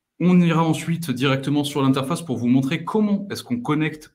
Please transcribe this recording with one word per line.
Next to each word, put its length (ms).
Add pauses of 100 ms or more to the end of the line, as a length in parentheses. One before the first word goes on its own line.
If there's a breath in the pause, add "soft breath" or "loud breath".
(200)
On 200
ira 240
ensuite 460
directement 540
sur 180
l'interface 400
pour 160
vous 100
montrer 380
comment 460
est-ce 120
qu'on 160
connecte 560